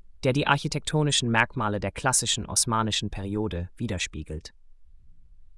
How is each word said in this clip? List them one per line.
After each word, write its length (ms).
der 100
die 140
architektonischen 840
Merkmale 500
der 120
klassischen 540
osmanischen 640
Periode 680
widerspiegelt. 800